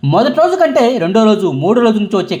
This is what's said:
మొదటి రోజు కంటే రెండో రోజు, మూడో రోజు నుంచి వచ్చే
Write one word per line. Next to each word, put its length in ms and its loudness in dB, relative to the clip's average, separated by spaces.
మొదటి 280 0
రోజు 160 2
కంటే 280 0
రెండో 260 0
రోజు, 240 2
మూడో 200 0
రోజు 200 0
నుంచి 180 -4
వచ్చే 200 -6